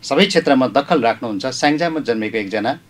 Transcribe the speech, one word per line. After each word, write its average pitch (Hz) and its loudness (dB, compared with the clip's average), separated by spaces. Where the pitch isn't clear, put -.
सबै 160 2
क्षेत्रमा 143 2
दखल 139 2
राख्नुहुन्छ। 110 -2
स्याङ्जामा 151 0
जन्मेको 110 -2
एकजना 107 -2